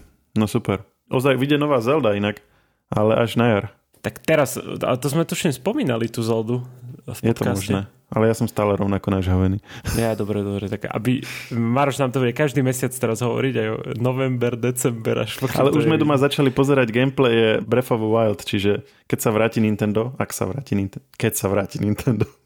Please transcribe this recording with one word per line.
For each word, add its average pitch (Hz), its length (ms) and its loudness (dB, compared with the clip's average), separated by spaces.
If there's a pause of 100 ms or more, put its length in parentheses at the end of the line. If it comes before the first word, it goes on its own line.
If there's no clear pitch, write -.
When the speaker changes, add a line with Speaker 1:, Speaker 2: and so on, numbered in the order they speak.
(320)
Speaker 1:
No 110 140 2
super. 107 400 -2 (220)
Ozaj, 131 260 2
vyjde 143 240 2
nová 143 240 2
Zelda 120 320 2
inak, 104 240 0 (480)
ale 110 320 2
až 117 160 0
na 120 140 4
jar. 104 160 2 (340)
Speaker 2:
Tak - 240 -8
teraz, 147 320 2
ale - 420 -2
to 135 140 -4
sme 165 160 0
tuším 175 240 -2
spomínali 139 560 -2
tú 113 160 -6
Zeldu 113 400 -2 (420)
v - 160 -12
Speaker 1:
Je 117 140 2
to - 80 -6
Speaker 2:
podcaste. 120 240 0
Speaker 1:
možné, 98 140 0 (260)
ale 110 180 0
ja 113 120 4
som 117 100 0
stále 104 260 0
rovnako 98 380 0
nažhavený. 92 480 2 (340)
Speaker 2:
Ja, 113 220 0
dobre, 101 320 -4
dobre, 101 240 -4
tak 101 160 -6
aby... 123 400 -2 (240)
Maroš 123 480 0
nám 131 160 0
to 135 80 0
bude 120 100 2
každý 139 300 0
mesiac 127 320 -2
teraz 113 240 -2
hovoriť, 120 380 -2
aj 110 120 0
o 113 80 -4 (220)
november, 127 560 0
december, 117 720 -2
až - 160 -8
pokiaľ 131 160 -2
Speaker 1:
Ale 135 160 4
Speaker 2:
to 156 80 4
Speaker 1:
už - 0 -
Speaker 2:
je 160 80 2
Speaker 1:
sme 160 80 4
doma 151 160 2
začali 139 360 2
pozerať 135 380 4
gameplaye 117 680 4
Breath 117 320 -2
of 120 80 2
the 110 80 -2
Wild, 110 340 2
čiže 101 380 0 (260)
keď - 140 -2
sa 123 120 0
vráti 110 280 2
Nintendo, 107 560 0
ak - 160 -4
sa - 160 -4
vráti 101 320 -4
Ninte-, 101 240 -6 (100)
keď 180 220 0
sa - 140 -2
vráti 98 340 -2
Nintendo 107 480 0 (160)